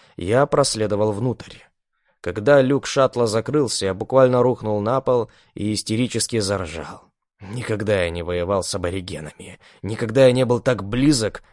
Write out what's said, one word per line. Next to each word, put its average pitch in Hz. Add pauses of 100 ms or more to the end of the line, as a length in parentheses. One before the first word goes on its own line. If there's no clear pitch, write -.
(180)
Я 113
проследовал 107
внутрь. 113 (600)
Когда 110
люк 131
шаттла 123
закрылся, 113
я 95
буквально 127
рухнул 110
на 120
пол 123 (240)
и 107
истерически 110
заржал. 92 (360)
Никогда 104
я 85
не 85
воевал 87
с -
аборигенами. 87 (220)
Никогда 113
я 127
не 127
был 120
так 107
близок 120